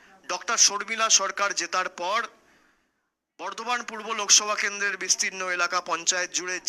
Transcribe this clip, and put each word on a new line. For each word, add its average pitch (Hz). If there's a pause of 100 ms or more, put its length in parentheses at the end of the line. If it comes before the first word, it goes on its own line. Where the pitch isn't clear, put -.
(320)
ডক্টর 196 (100)
শর্মিলা 220 (120)
সরকার 196 (100)
জেতার 180 (120)
পর 190 (1200)
বর্ধমান 220 (100)
পূর্ব 214 (140)
লোকসভা 208
কেন্দ্রের 202
বিস্তীর্ণ 190 (160)
এলাকা 175 (100)
পঞ্চায়েত 175
জুড়ে 180 (140)